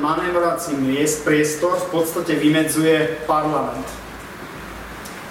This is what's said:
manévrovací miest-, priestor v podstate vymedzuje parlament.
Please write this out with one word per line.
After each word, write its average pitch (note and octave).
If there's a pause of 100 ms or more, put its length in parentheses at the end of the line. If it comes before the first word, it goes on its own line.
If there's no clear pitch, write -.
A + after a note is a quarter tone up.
manévrovací E3+
miest-, C3+
priestor D#3
v E3
podstate D#3
vymedzuje D#3
parlament. D3+ (1400)